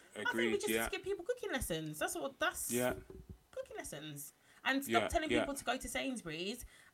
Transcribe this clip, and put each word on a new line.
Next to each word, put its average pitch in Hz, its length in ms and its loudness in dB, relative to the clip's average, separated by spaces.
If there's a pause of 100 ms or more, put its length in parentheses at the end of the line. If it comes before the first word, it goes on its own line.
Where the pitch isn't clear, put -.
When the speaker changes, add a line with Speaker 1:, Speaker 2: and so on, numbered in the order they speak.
(140)
Speaker 1:
I - 60 -8
think - 140 2
we 113 100 4
Speaker 2:
Agreed, - 120 6
Speaker 1:
just 403 140 0
need - 60 4
Speaker 2:
yeah. - 100 4
Speaker 1:
to - 60 -2
give 370 120 -4
people 370 220 -2
cooking 466 260 -2
lessons. 160 480 -2
That's 349 160 0
what, 277 240 -4
that's - 320 0
Speaker 2:
Yeah. 120 220 4 (580)
Speaker 1:
cooking 508 240 -10
lessons. 151 560 -8 (320)
And 269 180 2
stop - 120 0
Speaker 2:
Yeah, 226 160 6
Speaker 1:
telling 320 200 2
Speaker 2:
yeah. 240 120 6
Speaker 1:
people 277 140 0
to - 100 -8
go 240 100 2
to - 140 -6
Sainsbury's 220 760 -4 (300)